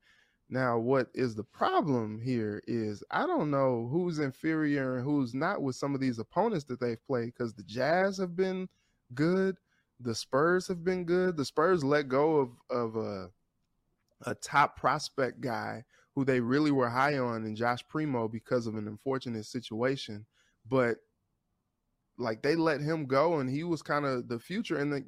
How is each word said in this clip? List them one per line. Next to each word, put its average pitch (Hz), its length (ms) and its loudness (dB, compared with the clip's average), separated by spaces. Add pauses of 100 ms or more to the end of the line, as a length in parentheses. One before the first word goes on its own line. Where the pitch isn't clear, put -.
(520)
Now, 120 280 0
what 127 340 2
is 120 220 -2
the 104 80 -6
problem 127 760 0
here 117 460 -2
is 110 460 -4
I 233 160 0
don't 220 240 0
know 131 400 2
who's 175 260 0
inferior 143 800 0
and 123 80 -4
who's 135 300 0
not 170 260 -2
with 135 140 -2
some 143 180 -2
of 131 80 -2
these 127 160 0
opponents 175 480 -2
that 123 140 -8
they've 120 260 -4
played, 120 300 -2
'cause 120 180 -4
the 104 100 -16
Jazz 165 540 0
have 180 180 -4
been 185 320 -2 (460)
good. 185 460 2 (400)
The 120 160 -4
Spurs 170 520 2
have 175 160 -4
been 180 220 0
good. 180 320 2
The 135 80 0
Spurs 165 380 4
let 143 240 4
go 147 300 4
of, 131 120 4 (220)
of 117 240 -2
a, 101 340 -6 (960)
a 120 80 -4
top - 420 2
prospect 135 640 -2
guy 110 420 -6 (320)
who 135 100 0
they 131 140 4
really 143 320 2
were 127 180 2
high 135 300 2
on 113 260 -2
in 107 100 -6
Josh 120 320 -2
Primo 135 400 -2
because 117 380 -2
of 110 100 -6
an 107 120 -6
unfortunate 113 580 -6
situation. 117 800 -4 (440)
But, 123 280 2 (1200)
like, 113 260 -4
they 151 120 2
let 160 260 2
him 156 240 -2
go, 147 340 2
and 127 100 -2
he 147 140 -4
was 165 180 -2
kinda 143 400 -2
the 117 180 -6
future, 180 380 -4
and 143 160 0
they, 139 140 -2